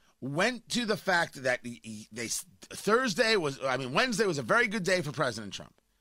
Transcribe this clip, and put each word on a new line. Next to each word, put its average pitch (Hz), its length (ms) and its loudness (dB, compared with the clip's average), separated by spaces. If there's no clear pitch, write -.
went 160 480 -2
to 240 180 -2
the 202 100 0
fact 170 460 0
that 127 220 2
he, 120 180 -10
he, 110 300 -12
they, 113 160 -6
Thursday 220 1080 0
was, 147 280 0
I 131 120 0
mean, 131 160 -4
Wednesday 220 340 2
was 165 120 0
a 139 40 -4
very 214 260 4
good 196 160 -4
day 180 180 2
for 151 80 -6
President 113 420 -4
Trump - 220 -14